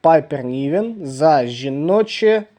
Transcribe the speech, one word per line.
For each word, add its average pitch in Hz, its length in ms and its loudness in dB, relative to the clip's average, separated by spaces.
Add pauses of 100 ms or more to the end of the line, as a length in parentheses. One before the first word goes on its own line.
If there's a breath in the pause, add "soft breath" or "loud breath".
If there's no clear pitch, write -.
Пайпер 156 440 2
Нівен 147 580 -4
за 139 440 2
жіноче 175 960 0 (160)